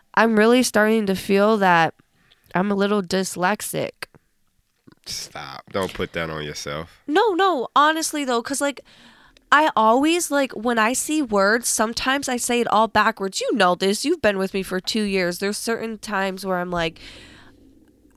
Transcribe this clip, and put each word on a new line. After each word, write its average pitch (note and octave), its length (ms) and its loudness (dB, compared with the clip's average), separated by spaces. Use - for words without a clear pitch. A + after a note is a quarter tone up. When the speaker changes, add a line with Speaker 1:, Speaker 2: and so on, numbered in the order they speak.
Speaker 1:
I'm A3 240 4
really A#3+ 240 6
starting G#3+ 420 2
to F#3+ 100 0
feel G3+ 420 2
that F3 360 4
I'm G3+ 160 0
a G3+ 40 0
little G3+ 280 2
dyslexic. F3+ 880 -4
Speaker 2:
Stop. - 680 -14
Don't F#2+ 220 -4
put F2+ 200 -8
that E2 160 -6
on D#2 140 -8
yourself. D2+ 640 -10
Speaker 1:
No, G4 260 2
no. E4+ 420 0
Honestly, D4+ 500 0
though, B3 180 0
'cause, C#4 180 -6
like, C#4+ 200 -4
I D4+ 240 4
always, C4+ 540 2
like, C#4 220 0
when A#3 260 -2
I A3+ 160 2
see D#4 300 -2
words, G#3+ 440 2
sometimes C4 600 -2
I B3 80 -2
say A#3+ 240 0
it A3 60 -2
all A3 200 2
backwards. G#3 540 0
You B4+ 140 -2
know F#3 200 4
this. G3 300 0
You've D#4+ 160 -2
been G3+ 160 2
with F#3+ 160 -2
me G3 80 -2
for F#3 180 -6
two A3 240 -4
years. F#3 360 -2
There's G3+ 180 -4
certain A3+ 400 -6
times F#3+ 480 -6
where F#3 140 -2
I'm F3+ 100 -6
like, E3+ 300 -4